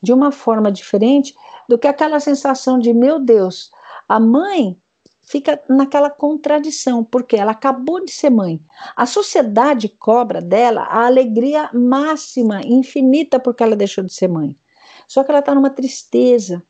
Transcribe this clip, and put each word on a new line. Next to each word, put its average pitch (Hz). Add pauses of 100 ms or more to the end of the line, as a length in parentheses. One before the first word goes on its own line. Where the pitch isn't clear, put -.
de 202
uma 277
forma 214
diferente 240 (320)
do 240
que 285
aquela 302
sensação 277
de, 233
"Meu 262
Deus", 220 (360)
a 220
mãe 254 (500)
fica 285
naquela 277
contradição, 294
porque 247
ela 208
acabou 269
de -
ser -
mãe. 185 (340)
A 247
sociedade 247
cobra 214
dela 202
a 233
alegria 262
máxima, 247
infinita, 262
porque 240
ela 220
deixou 202
de 185
ser -
mãe. 156 (520)
Só 269
que 277
ela 285
tá 285
numa 277
tristeza 240